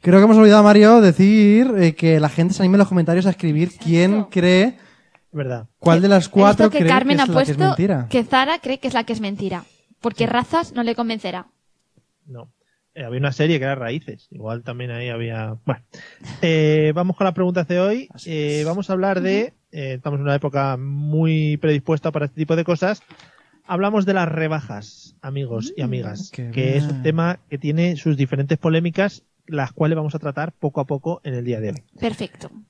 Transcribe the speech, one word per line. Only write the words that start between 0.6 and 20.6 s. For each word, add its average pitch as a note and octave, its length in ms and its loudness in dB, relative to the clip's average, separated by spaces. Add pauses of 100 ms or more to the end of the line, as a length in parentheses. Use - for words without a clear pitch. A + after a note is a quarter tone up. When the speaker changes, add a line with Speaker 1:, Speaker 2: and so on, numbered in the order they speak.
Speaker 1:
Mario, G#3 400 8
decir, G#3 720 6
eh, E3 180 4
que D#3+ 240 2
la D3+ 120 0
gente F3 240 0
se - 80 -2
anime F#3+ 140 4
en - 20 6
los G3 100 4
comentarios F3 380 0
a F#3+ 40 2
escribir E3+ 480 -2
quién E3+ 340 2
Speaker 2:
Exacto. G#3 200 -2
Speaker 1:
cree F#3 460 2 (540)
Speaker 3:
Verdad. B2+ 340 -8 (120)
Speaker 1:
cuál E3 220 4
de G3 80 2
las F#3+ 160 4
Speaker 2:
He - 40 -12
visto - 120 -18
Speaker 1:
cuatro G#3 300 4
Speaker 2:
que D4+ 80 -2
Speaker 1:
cree E3 100 2
Speaker 2:
Carmen C4 300 2
Speaker 1:
que - 20 0
Speaker 2:
ha C4+ 40 4
Speaker 1:
es B3+ 40 -2
la F3 60 -2
que B3+ 80 4
es C#4 60 2
Speaker 2:
puesto C#3+ 180 0
Speaker 1:
mentira. E3 420 0
Speaker 2:
que A#3+ 160 0
Zara C4+ 340 0
cree C4 220 -6
que C4+ 80 -6
es A#3+ 60 -8
la A3+ 100 -2
que A#3+ 80 -8
es A3 80 -6
mentira, G3 440 -8 (360)
porque A#3+ 240 -4
Speaker 3:
Sí. A3+ 60 -2
Speaker 2:
Razas B3 420 -4
no A#3+ 100 -6
le A#3 120 -4
convencerá. G#3+ 540 -8 (760)
Speaker 3:
No. A#2+ 260 -20 (440)
Eh, D3 100 -14
había A#2+ 160 -8
una C#3 120 -2
serie D3+ 260 0
que B2+ 80 -4
era C#3 80 -2
Raíces. B2 560 -10
Igual A#2 320 -12
también B2 300 -12
ahí A#2+ 180 -10
había, A2+ 560 -8
bueno. B2+ 160 -6 (580)
Eh, D#3 540 2
vamos F3+ 200 -2
con G3 120 -2
las F3+ 80 -2
preguntas F3+ 340 -2
de F3+ 100 -2
hoy. A3 360 -2
Speaker 1:
Así G3+ 180 -16
Speaker 3:
Eh, D3 280 -4
Speaker 1:
es. D3+ 60 -4
Speaker 3:
vamos F#3 220 -6
a F#3+ 60 -2
hablar F#3+ 260 -2
de, G3 320 -2
Speaker 2:
Ujú. - 40 -20 (160)
Speaker 3:
eh, C3+ 240 -10
estamos C#3+ 240 -6
en C#3+ 40 -6
una C#3+ 120 -2
época C#3 420 -4